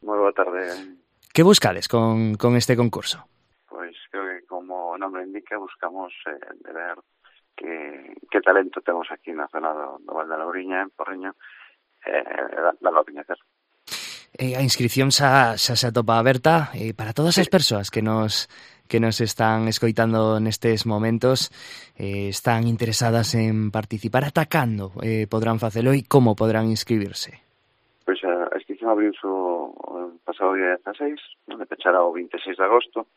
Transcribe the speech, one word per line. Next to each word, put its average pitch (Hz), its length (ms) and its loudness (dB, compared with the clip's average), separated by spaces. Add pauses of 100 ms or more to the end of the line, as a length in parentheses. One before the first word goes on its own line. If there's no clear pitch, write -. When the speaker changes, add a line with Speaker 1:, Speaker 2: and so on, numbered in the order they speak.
Speaker 1:
Moi 104 160 0
boa 101 80 4
tarde. 92 400 -2 (640)
Speaker 2:
Que 160 80 8
buscades 143 480 4
con, 113 480 2
con 123 160 4
este 120 240 2
concurso? - 480 -2 (400)
Speaker 1:
Pois 85 400 -16
creo 98 160 -8
que 90 240 -10
como 90 480 -8
o - 0 -
nome 95 320 -8
indica, 104 320 -10
buscamos, 90 560 -10 (160)
eh, 73 80 -12 (240)
de - 80 -18
ver 85 240 -10 (560)
que, 73 640 -12 (160)
que 101 100 2
talento 92 400 2
temos 85 300 -4
aquí - 240 -16
na 73 160 -8
zona 82 180 -6
do, 71 320 -10
do - 160 -10
Val 80 80 -6
da 80 80 -8
Lauriña, 90 480 -6
en 95 80 -8
Porriño, 95 480 -12 (640)
eh, - 240 -4 (320)
da, 82 160 0
da - 160 -2
a 80 160 2
coñecer. 73 320 -12 (960)
Speaker 2:
Eh, 127 240 -4
a 135 80 2
inscripción 131 480 2
xa, 135 480 6
xa 120 160 0
se 120 160 0
atopa 113 240 2
aberta, 131 560 4
eh, 107 240 -6
para 110 160 -8
todas 165 240 2
as 185 80 4
Speaker 1:
Sí. - 80 -4
Speaker 2:
persoas 117 400 2
que 113 80 0
nos, 110 480 0 (400)
que - 80 2
nos 113 240 2
están 110 480 2
escoitando 110 720 2
nestes 110 480 0
momentos, 113 640 0 (480)
eh, 101 320 -6
están 117 320 2
interesadas 117 720 0
en 110 320 0
participar. 110 560 -2
Ata 151 240 0
cando, 107 560 -2
eh, 110 240 -2
podrán 113 320 0
facelo 117 320 2
e 139 80 2
como 123 320 6
podrán 110 320 2
inscribirse? 107 800 -4 (640)
Speaker 1:
Pois 92 160 0
a, 87 240 -2
a - 80 -4
inscripción 98 320 -6
abriuse 107 320 2
o, 90 560 -4
o 87 480 -12
pasado 95 320 0
día 90 240 0
dezaseis, 147 400 -8 (240)
onde 104 240 -12
pechará 90 320 2
o 87 80 4
vinte 87 320 -8
e - 0 -
seis 95 160 -10
de 95 80 0
agosto. 117 400 2 (120)